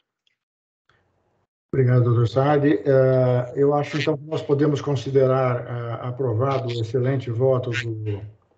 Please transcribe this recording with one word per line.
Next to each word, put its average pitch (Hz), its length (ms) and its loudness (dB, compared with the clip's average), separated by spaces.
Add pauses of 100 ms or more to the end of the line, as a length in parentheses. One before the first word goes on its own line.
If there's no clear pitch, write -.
(1700)
Obrigado, 123 320 4
doutor 117 240 2
Saad. 139 400 2
Eh, 131 880 2
eu 143 200 4
acho, 143 220 -2
então, 147 200 -2
que 143 80 -16
nós 156 160 -4
podemos 147 400 0
considerar, 131 880 0
eh, 120 340 -8
aprovado 123 680 -2
o 120 140 -4
excelente 127 480 -2
voto 127 400 0
do 110 520 -6 (360)